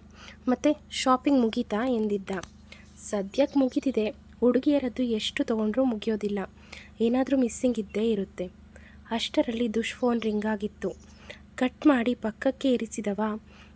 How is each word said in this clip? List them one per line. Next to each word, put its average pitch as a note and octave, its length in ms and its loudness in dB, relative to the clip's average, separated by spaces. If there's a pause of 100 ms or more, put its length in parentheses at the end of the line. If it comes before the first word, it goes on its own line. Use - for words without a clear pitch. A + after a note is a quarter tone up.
(480)
"ಮತ್ತೆ C#4 280 2 (160)
ಶಾಪಿಂಗ್ C4 500 2
ಮುಗೀತಾ?" A3+ 460 0
ಎಂದಿದ್ದ. G#3+ 440 -2 (640)
"ಸದ್ಯಕ್ಕೆ G#3+ 640 -2
ಮುಗಿದಿದೆ. B3+ 500 0 (300)
ಹುಡುಗಿಯರದ್ದು C4 640 2
ಎಷ್ಟು A3+ 400 -2
ತಗೊಂಡ್ರೂ A3 400 0
ಮುಗಿಯೋದಿಲ್ಲ. G#3 560 -2 (640)
ಏನಾದ್ರೂ C4 360 2
ಮಿಸ್ಸಿಂಗ್ B3 420 0
ಇದ್ದೇ G#3+ 320 -2
ಇರುತ್ತೆ." F#3+ 360 -4 (640)
ಅಷ್ಟರಲ್ಲಿ A#3 640 0
ದುಷ್ A3+ 200 -2
ಫೋನ್ A#3+ 280 0
ರಿಂಗ್ G#3+ 240 -2
ಆಗಿತ್ತು. G#3 460 -4 (640)
ಕಟ್ - 320 -2
ಮಾಡಿ B3 280 4
ಪಕ್ಕಕ್ಕೆ C4 580 0
ಇರಿಸಿದವ, G#3 480 -2 (540)